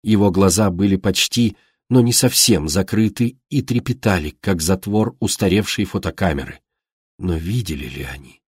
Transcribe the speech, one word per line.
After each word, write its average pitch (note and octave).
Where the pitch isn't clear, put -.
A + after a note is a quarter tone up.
Его G#2
глаза F#2+
были F#2+
почти, G#2
но B2
не A#2+
совсем G#2
закрыты G#2+
и C#3
трепетали, G2+
как F2+
затвор G2+
устаревшей G2+
фотокамеры. D#2+
Но F2+
видели E2
ли C#2
они? C2+